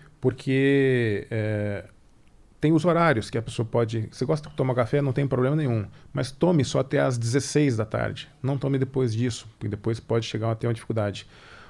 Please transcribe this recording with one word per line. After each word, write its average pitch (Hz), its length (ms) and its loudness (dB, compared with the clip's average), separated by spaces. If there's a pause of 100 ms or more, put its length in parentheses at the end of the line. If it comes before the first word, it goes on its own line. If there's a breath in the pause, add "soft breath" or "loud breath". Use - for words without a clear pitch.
(200 loud breath)
porque, 131 1120 2
é, 104 540 -2 (760)
tem 156 140 4
os 156 120 4
horários 165 440 4
que - 80 -4
a 113 40 0
pessoa 117 280 -4
pode, 113 420 0
você - 140 -4
gosta 151 240 -2
de - 60 -18
tomar 131 180 0
café, 123 280 2
não 135 120 0
tem 143 140 0
problema 127 280 2
nenhum, 120 300 0 (260 soft breath)
mas 135 200 -4
tome 170 340 2
só 135 140 0
até 139 200 0
às 135 180 0
dezesseis 127 600 0
da 107 80 -2
tarde, 110 420 -4 (140)
não 135 160 -2
tome 135 220 0
depois 131 340 -2
disso, 117 380 -4
porque - 160 -10
depois 110 320 -4
pode 117 260 -2
chegar 113 260 -4
a 113 40 -2
ter 120 120 -4
uma 120 60 0
dificuldade. 107 540 -4 (420 loud breath)